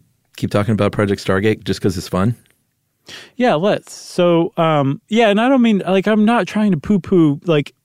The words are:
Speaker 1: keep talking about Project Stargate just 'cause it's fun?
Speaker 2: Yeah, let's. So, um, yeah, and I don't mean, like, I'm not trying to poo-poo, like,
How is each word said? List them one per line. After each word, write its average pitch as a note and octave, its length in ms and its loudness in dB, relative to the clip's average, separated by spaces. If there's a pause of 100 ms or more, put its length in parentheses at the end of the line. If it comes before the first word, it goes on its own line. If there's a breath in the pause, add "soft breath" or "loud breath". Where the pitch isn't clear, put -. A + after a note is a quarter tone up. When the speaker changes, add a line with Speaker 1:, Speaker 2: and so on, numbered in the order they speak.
(360)
Speaker 1:
keep - 140 -6
talking G#2 220 0
about G2+ 200 0
Project G2+ 320 -2
Stargate G#2 400 0
just - 160 -6
'cause F#2 160 -2
it's F2+ 120 -12
fun? G2 260 -2 (1000 loud breath)
Speaker 2:
Yeah, A#3 180 2
let's. F3 380 -2
So, F3 640 0
um, D3+ 520 0
yeah, A3+ 200 2
and G3+ 120 2
I A#3+ 80 0
don't C4+ 140 2
mean, A3 240 2
like, F#3+ 220 0
I'm G#3+ 160 2
not A3 220 0
trying G#3+ 260 -2
to E3+ 60 0
poo-poo, E3 680 0
like, D3+ 300 -2 (100)